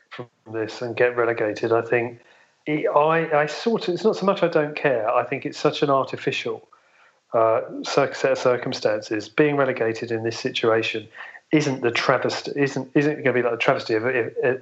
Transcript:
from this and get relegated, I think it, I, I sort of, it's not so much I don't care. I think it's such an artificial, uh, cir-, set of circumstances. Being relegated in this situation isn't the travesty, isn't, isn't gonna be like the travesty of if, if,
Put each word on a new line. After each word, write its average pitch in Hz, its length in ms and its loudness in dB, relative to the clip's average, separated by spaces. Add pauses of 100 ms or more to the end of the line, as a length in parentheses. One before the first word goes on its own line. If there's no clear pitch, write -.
(120)
from 120 160 -14 (240)
this 110 300 -6
and 117 140 -6
get 123 200 2
relegated, 117 560 -2
I 117 100 4
think 117 380 -2 (460)
it, 151 280 -2
I, 156 500 2
I - 40 0
sort 220 400 -2
of, 175 60 0
it's 170 100 -4
not 214 120 2
so 190 100 -4
much 196 180 2
I 170 60 4
don't 151 260 0
care. 117 340 0
I 123 140 2
think 127 220 -6
it's 135 120 -10
such - 240 0
an 143 80 2
artificial, 127 800 -2 (640)
uh, 113 280 4 (220)
cir-, - 300 0
set 131 200 0
of 127 40 2
circumstances. 117 920 -2
Being 147 260 2
relegated 123 560 0
in 110 120 -2
this 113 160 -4
situation 113 680 0 (440)
isn't 143 300 2
the 117 100 2
travesty, - 640 0
isn't, 135 380 -2
isn't 143 300 2
gonna 127 100 2
be 123 80 2
like 120 120 0
the 113 40 -2
travesty 117 380 0
of 110 100 0
if, 123 280 -2 (100)
if, 127 180 0